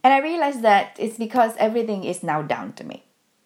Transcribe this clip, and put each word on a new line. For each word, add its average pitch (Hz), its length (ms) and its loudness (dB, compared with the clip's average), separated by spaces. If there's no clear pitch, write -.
And 269 100 8
I 269 40 4
realized 285 440 -2
that 202 360 4
it's 220 200 -6
because 226 400 0
everything 220 460 0
is 175 180 -6
now 156 200 -2
down 131 320 -6
to - 100 -16
me. - 200 -14